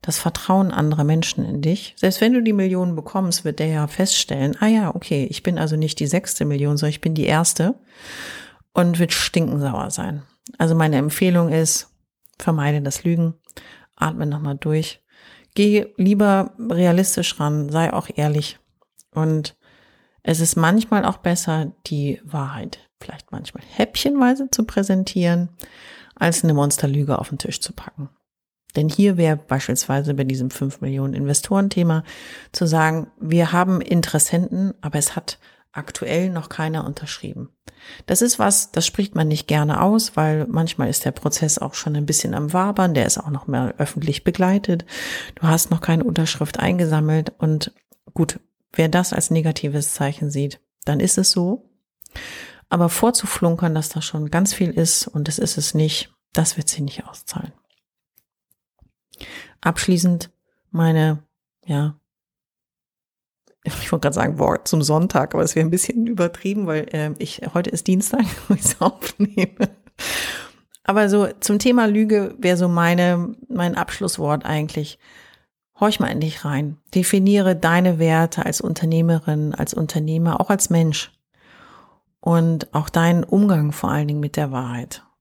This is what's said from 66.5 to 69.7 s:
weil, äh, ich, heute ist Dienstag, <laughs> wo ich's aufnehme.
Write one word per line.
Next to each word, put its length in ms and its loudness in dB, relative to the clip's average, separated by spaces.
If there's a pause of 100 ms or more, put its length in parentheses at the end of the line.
weil, 240 -4
äh, 260 -4
ich, 240 -10 (120)
heute 160 0
ist 180 -4
Dienstag, 380 2 (100)
<laughs> 120 -16
wo 60 4
ich's 280 0
aufnehme. 880 0 (1120)